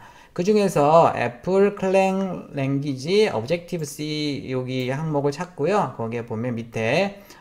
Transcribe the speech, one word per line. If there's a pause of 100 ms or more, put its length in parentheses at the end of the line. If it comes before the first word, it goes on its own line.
(340)
그
중에서
애플
클랭
랭귀지
오브젝티브
C
여기
항목을
찾고요.
거기에
보면
밑에 (180)